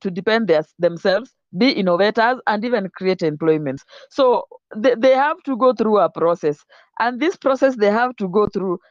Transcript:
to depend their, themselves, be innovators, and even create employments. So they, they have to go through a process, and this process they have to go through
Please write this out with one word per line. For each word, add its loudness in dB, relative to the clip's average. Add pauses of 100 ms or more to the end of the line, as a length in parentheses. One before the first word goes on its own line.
to -6
depend -2
their, 2 (140)
themselves, -2 (240)
be 2
innovators, 0
and -2
even -2
create -2
employments. -2 (240)
So 0 (280)
they, 0
they 4
have -2
to -6
go 2
through 0
a 2
process, -2 (360)
and -2
this -2
process 0
they 2
have 0
to -6
go 0
through -4 (120)